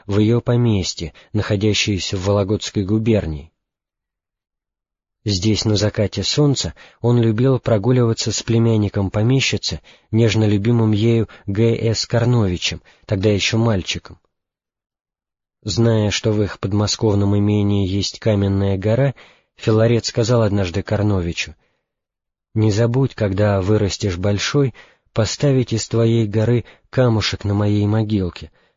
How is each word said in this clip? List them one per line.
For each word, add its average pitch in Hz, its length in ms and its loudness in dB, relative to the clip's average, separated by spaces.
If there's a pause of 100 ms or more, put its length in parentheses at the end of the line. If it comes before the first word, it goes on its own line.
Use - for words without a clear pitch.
в 101 140 0
её 110 200 4
поместье, 113 760 0 (200)
находящееся 104 840 0
в 92 100 -4
Вологодской 101 600 0
губернии. 98 680 0 (1700)
Здесь, 104 400 0
на 107 100 2
закате 101 480 -2
солнца, 139 520 -2 (260)
он 120 180 2
любил 117 400 2
прогуливаться 117 720 0
с - 120 -6
племянником 107 680 0
помещицы, 113 720 -2 (300)
нежно 110 360 2
любимым 110 440 2
ею 110 360 2 (200)
Г 113 280 2
С 110 300 -2
Корновичем, 113 760 0 (240)
тогда 101 260 0
ещё 101 260 0
мальчиком. 104 600 -2 (1400)
Зная, 110 480 2
что - 200 -2
в 107 120 0
их - 160 -8
подмосковном 101 760 0
имении 101 520 0
есть 95 320 -4
каменная 98 580 0
гора, 117 380 0 (400)
Филарет 113 500 2
сказал 117 380 0
однажды 98 400 0
Корновичу: 95 720 -2 (960)
«Не 110 180 2
забудь, 117 440 0
когда 101 460 0
вырастешь 98 560 0
большой, 104 580 -2 (360)
поставить 131 640 0
из 110 140 -2
твоей 117 400 2
горы 110 380 0 (260)
камушек 117 540 0
на 101 100 -2
моей 104 320 0
могилке, 104 640 -2 (260)